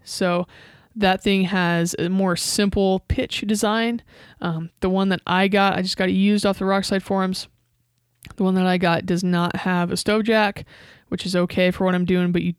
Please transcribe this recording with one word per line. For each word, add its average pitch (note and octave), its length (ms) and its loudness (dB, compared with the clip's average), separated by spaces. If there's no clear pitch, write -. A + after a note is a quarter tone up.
So F3 420 -2
that G3 260 0
thing G3 220 2
has F3 540 0
a F3 100 -2
more F#3+ 260 2
simple G3 760 0
pitch - 380 -4
design. A3+ 540 0
Um, E3 300 -4
the F#3+ 80 0
one F#3+ 220 2
that F#3 160 -2
I F#3 220 2
got, G3 280 2
I F#3 60 -2
just F#3 160 -6
got F#3 100 2
it F#3+ 40 0
used G3+ 340 2
off G3 120 0
the G3 60 -4
Rockside G3 380 0
forums. F#3+ 440 -2
The - 80 -2
one F#3+ 100 2
that F#3 120 2
I F3+ 120 2
got F3 260 0
does F3+ 180 -2
not F3 340 0
have F3+ 360 -2
a F3+ 60 -4
stove G#3+ 260 0
jack, G#3+ 400 0
which - 180 -6
is F3+ 100 -2
okay F3+ 340 2
for F#3 140 -2
what F#3 100 2
I'm F3+ 120 0
doing, F3+ 260 2
but E3+ 80 0
you E3+ 180 -2